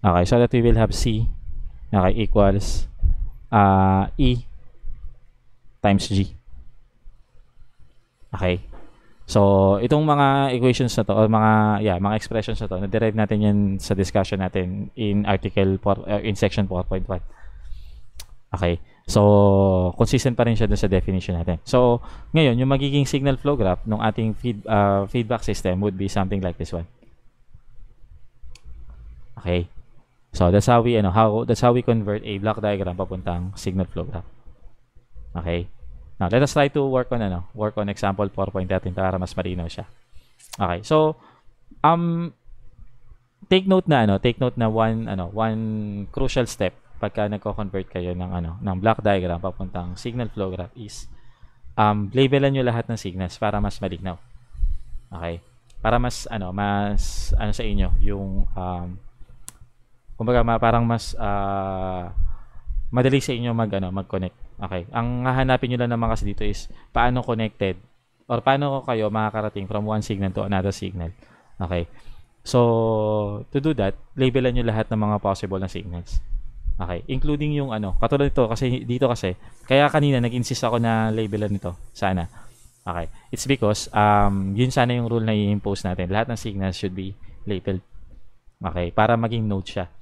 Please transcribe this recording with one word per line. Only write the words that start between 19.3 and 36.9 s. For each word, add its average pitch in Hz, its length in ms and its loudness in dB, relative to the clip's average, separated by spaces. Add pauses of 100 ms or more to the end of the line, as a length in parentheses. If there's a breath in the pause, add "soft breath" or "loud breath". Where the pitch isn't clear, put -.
consistent 120 400 2
pa 123 80 2
rin 117 160 2
siya 110 80 4
dun 104 160 2
sa 101 80 2
definition 92 480 0
natin. 85 240 -4
So, 123 400 4 (320 loud breath)
ngayon, 139 240 4
yung 135 160 2
magiging 139 320 2
signal 139 320 0
flow 143 160 2
graph 95 320 0
ng 107 160 -2
ating 110 320 0
feed-, 104 320 -6
uh, 101 400 4
feedback 117 400 -2
system 92 320 0
would 101 160 0
be 98 160 -4
something 98 320 -2
like 87 160 -4
this 90 160 -8
one. 85 160 -8 (2500)
Okay. 87 320 -2 (680)
So, 87 160 4
that's 101 160 4
how 117 160 6
we, 120 160 4
ano, 101 80 2
how, 110 400 4
that's 117 160 0
how 120 80 6
we 123 80 2
convert 110 400 0
a 104 160 -6
block 104 240 -2
diagram 98 320 -2
papuntang 90 640 -6
signal 92 320 -2
flow 82 160 -6
graph. - 240 -10 (1040)
Okay? 85 320 -4 (560)
Now, 92 80 0
let 123 160 4
us 139 80 -4
try 143 240 2
to 143 80 0
work 131 240 0